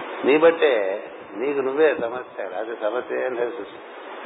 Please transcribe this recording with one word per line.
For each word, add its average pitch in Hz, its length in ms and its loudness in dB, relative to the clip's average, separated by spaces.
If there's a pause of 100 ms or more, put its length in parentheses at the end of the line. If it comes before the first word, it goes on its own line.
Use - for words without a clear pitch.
(260)
నీ 143 120 6
బట్టే, 139 640 4 (280)
నీకు 139 260 -2
నువ్వే 139 360 4
సమస్య. 120 500 -6
అది 107 320 -6
సమస్య 120 480 -2
ఏం 127 100 -2
లేదు. 120 160 -2
సృష్టి 110 260 -12 (500)